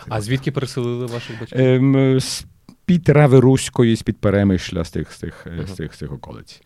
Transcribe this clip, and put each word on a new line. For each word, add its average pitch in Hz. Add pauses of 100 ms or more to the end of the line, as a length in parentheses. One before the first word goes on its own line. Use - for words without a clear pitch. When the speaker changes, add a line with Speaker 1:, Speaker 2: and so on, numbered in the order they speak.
Speaker 1:
А 110
звідки 131
переселили 123
ваших 117
батьків? 123
Speaker 2:
Ем, 131
з-під -
Рави 139
Руської, 127
з-під -
Перемишля, 98
з -
тих, -
з -
тих, -
е, 82
Speaker 1:
Мгм. 80
Speaker 2:
з 92
тих, 80
з -
тих 71
околиць. -